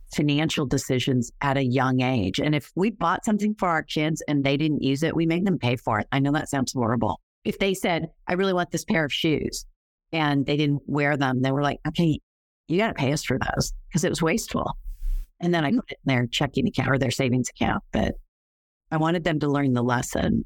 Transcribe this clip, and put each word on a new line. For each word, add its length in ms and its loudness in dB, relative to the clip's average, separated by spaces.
financial 520 2
decisions 680 0
at 160 0
a 60 0
young 380 2
age. 380 0
And 140 2
if 220 -2
we 160 0
bought 340 -2
something 300 0
for 120 0
our 160 0
kids 440 -2
and 160 2
they 140 2
didn't 260 0
use 180 0
it, 140 0
we 100 2
made 200 0
them 120 0
pay 180 0
for 240 -2
it. 120 -4
I 80 0
know 140 2
that 160 -2
sounds 240 -2
horrible. 460 0
If 160 -4
they 140 0
said, 360 -2
"I 60 -2
really 200 2
want 180 0
this 140 -4
pair 180 0
of 80 -4
shoes," 540 -2
and 340 2
they 100 0
didn't 300 2
wear 320 0
them, 240 0
they 100 2
were 120 0
like, 240 -2
"Okay, 320 2
you 100 0
gotta 160 0
pay 180 0
us 120 -2
for 160 0
those," 340 -2
'cause 120 0
it 60 4
was 120 -2
wasteful. 560 0
And 140 2
then 120 2
I 60 2
put 200 -2
it 140 -14
in 100 2
their 120 2
checking 400 0
account 220 -2
or 80 4
their 140 0
savings 380 0
account. 420 -2
But 240 0
I 60 0
wanted 280 0
them 140 0
to 100 0
learn 240 2
the 100 2
lesson 640 0